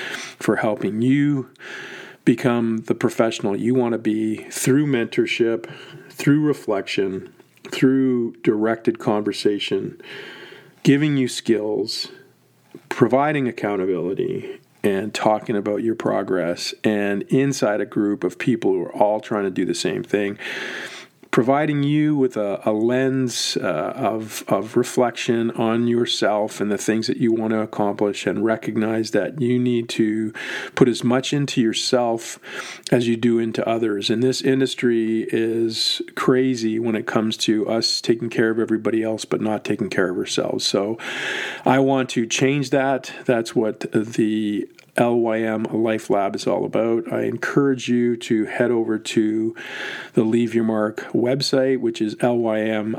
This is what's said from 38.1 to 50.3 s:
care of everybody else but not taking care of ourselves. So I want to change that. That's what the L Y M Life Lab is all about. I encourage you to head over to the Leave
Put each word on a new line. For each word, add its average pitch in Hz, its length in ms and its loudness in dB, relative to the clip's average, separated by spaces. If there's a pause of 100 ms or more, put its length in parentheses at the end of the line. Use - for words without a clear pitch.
care 113 180 2
of 110 80 -2
everybody 110 460 0
else 110 200 -4
but - 160 -4
not 107 240 -2
taking 104 280 -4
care 90 180 0
of 90 80 -4
ourselves. - 480 -2
So 107 320 -2 (640)
I 127 140 6
want 135 320 2
to 117 160 0
change 135 460 0
that. 135 420 0 (120)
That's 113 300 0
what 110 260 0 (120)
the 107 760 0 (300)
L 120 220 4
Y 113 200 2
M 110 240 -2
Life 110 460 0
Lab 101 260 2
is - 100 -6
all 95 200 0
about. 113 480 0
I 117 80 -2
encourage 123 640 2
you 120 300 2
to 110 280 0
head 120 240 0
over 113 280 0
to 110 580 0 (580)
the 117 120 4
Leave 113 280 2